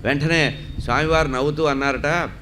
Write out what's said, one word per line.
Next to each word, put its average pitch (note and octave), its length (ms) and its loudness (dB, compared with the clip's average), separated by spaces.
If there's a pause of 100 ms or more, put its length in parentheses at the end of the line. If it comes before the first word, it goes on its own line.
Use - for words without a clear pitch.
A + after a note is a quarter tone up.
వెంటనే C#3+ 560 2 (200)
స్వామివారు D#3 480 2
నవ్వుతూ C#3+ 360 0
అన్నారట C#3 640 0 (120)